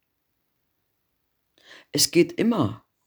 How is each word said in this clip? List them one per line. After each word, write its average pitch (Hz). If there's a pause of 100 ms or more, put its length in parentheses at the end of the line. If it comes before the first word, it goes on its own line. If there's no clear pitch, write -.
(1900)
Es 147
geht 165
immer 160 (220)